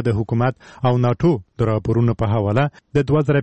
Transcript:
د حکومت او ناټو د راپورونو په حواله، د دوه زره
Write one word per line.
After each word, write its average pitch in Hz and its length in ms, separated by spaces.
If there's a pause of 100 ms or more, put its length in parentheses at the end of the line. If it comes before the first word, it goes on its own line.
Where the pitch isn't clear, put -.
د 120 160
حکومت 117 360 (320)
او 123 120
ناټو 123 340 (280)
د 117 100
راپورونو 113 520
په 113 100
حواله، 110 340 (300)
د 143 140
دوه 151 180
زره 143 160